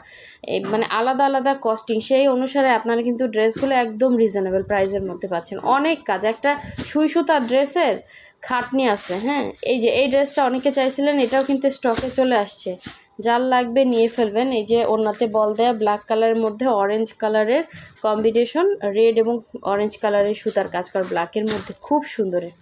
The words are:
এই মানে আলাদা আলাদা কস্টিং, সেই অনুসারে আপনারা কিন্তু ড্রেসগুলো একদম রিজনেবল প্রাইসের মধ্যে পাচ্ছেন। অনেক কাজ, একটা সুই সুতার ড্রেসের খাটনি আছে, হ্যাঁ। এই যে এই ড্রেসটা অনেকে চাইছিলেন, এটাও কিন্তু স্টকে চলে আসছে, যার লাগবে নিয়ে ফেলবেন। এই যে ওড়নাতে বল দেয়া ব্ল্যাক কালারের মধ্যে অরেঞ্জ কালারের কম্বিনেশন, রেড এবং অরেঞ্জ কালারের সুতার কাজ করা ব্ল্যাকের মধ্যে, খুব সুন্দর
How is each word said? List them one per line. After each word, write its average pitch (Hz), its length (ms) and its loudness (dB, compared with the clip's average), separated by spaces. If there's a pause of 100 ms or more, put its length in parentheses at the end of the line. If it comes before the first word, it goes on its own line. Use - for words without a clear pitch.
(520)
এই 190 80 0 (120)
মানে 226 140 0 (120)
আলাদা 254 320 0
আলাদা 269 220 0 (140)
কস্টিং, 220 300 -2 (120)
সেই 269 160 4 (100)
অনুসারে 262 440 2
আপনারা 233 300 0
কিন্তু 247 160 -2 (100)
ড্রেসগুলো 220 400 0 (100)
একদম 226 260 0 (120)
রিজনেবল 190 480 0
প্রাইসের 196 380 0
মধ্যে 180 240 -8
পাচ্ছেন। 175 260 -6 (180)
অনেক 302 220 0 (100)
কাজ, 190 160 0
একটা 226 260 0 (400)
সুই 302 240 2
সুতার 302 360 2
ড্রেসের 277 460 2 (520)
খাটনি 254 360 -2 (100)
আছে, 180 200 -6 (120)
হ্যাঁ। 277 200 -2 (260)
এই 254 100 0
যে 240 80 4 (100)
এই 277 120 4
ড্রেসটা 277 280 2 (100)
অনেকে 262 280 0
চাইছিলেন, 277 380 0 (100)
এটাও 269 240 2
কিন্তু 269 160 0 (100)
স্টকে 240 320 -2 (100)
চলে 254 260 2
আসছে, - 260 -8 (540)
যার 233 180 2 (120)
লাগবে 247 280 2 (100)
নিয়ে 226 240 4
ফেলবেন। 233 320 0 (100)
এই 214 120 -2
যে 233 80 4 (140)
ওড়নাতে 220 320 0 (120)
বল 214 220 2
দেয়া 240 220 2
ব্ল্যাক 208 280 0
কালারের 226 360 2
মধ্যে 214 220 -2
অরেঞ্জ 214 420 0 (140)
কালারের 214 400 2 (420)
কম্বিনেশন, 226 640 2 (300)
রেড 226 180 4 (100)
এবং 233 100 0 (380)
অরেঞ্জ 208 200 0 (100)
কালারের 202 400 2
সুতার 202 320 -2
কাজ 180 180 -4
করা 190 200 -2
ব্ল্যাকের 175 400 -2
মধ্যে, 196 200 -6 (140)
খুব 285 140 2 (160)
সুন্দর 180 260 -2 (200)